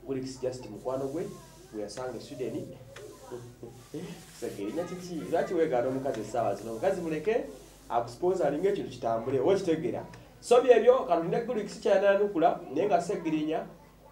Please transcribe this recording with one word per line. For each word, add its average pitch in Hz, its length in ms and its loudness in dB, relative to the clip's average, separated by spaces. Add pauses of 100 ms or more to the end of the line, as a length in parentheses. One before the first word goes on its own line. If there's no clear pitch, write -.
Gulix 131 360 -8
just 123 280 -6
mukwano 127 380 -6
gwe, 165 180 -6 (460)
gwe 107 100 -8
yasanga 123 360 -8
e - 40 -10
Sweden. 127 460 -8 (640)
<laughs> - 1040 -14
Ssegirinya 110 460 -6
kiki? 175 320 -10 (160)
Lwaki 170 220 0
weegaana 131 340 2
omukazi 131 340 -4
essaawa 104 340 -2
zino? 113 160 -10
Omukazi 175 300 -2
muleke 170 440 -2 (440)
akusponsoringa 165 800 0
ekintu 170 200 -2
kitambule, 123 500 -2
oba 147 120 4
okitegeera. 170 540 0 (340)
So 240 220 6
byebyo, 247 460 8
kalunde 180 380 2
Gulix 220 360 -4
ky'yananukula, 196 760 4 (160)
naye 170 120 2
nga 208 140 4
Ssegirinya 160 640 -2 (460)